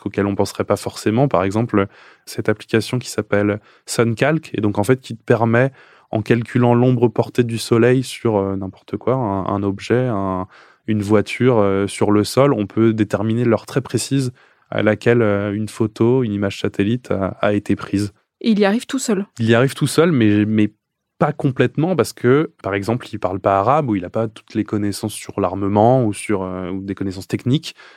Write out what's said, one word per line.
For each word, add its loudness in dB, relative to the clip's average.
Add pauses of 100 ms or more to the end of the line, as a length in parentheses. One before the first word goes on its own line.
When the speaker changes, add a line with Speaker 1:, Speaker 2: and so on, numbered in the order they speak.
Speaker 1:
auxquelles -2
on -2
penserait -2
pas 0
forcément. -2
Par 2
exemple, 0 (400)
cette -4
application -2
qui -10
s'appelle -2 (280)
Suncalc, 0
et -4
donc 0
en 2
fait 2
qui -10
te -20
permet 2 (400)
en -2
calculant 2
l'ombre 4
portée -2
du -4
soleil 2
sur, -2
euh, -2
n'importe -8
quoi, -2
un, -2
un -2
objet, -2
un, -4 (400)
une 0
voiture, 2
euh, 2
sur 0
le 4
sol, 2
on -2
peut 2
déterminer -2
l'heure 0
très -4
précise -2 (380)
à -2
laquelle, 2
euh, 0
une -4
photo, 0
une -2
image -2
satellite -2
a, -2
a -2
été -2
prise. -4 (280)
Speaker 2:
Et 0
il 2
y 2
arrive -2
tout -6
seul ? -4 (140)
Speaker 1:
Il 0
y 4
arrive 2
tout -2
seul, 2
mais, 4
mais 2 (440)
pas 2
complètement, 0
parce 0
que, 2 (100)
par -4
exemple, -4
il -10
parle -4
pas 2
arabe 0
ou 0
il -4
a -12
pas -4
toutes -18
les -2
connaissances -4
sur -10
l'armement 2
ou 0
sur, -4
euh, -8
ou -8
des -6
connaissances -8
techniques. -2 (240)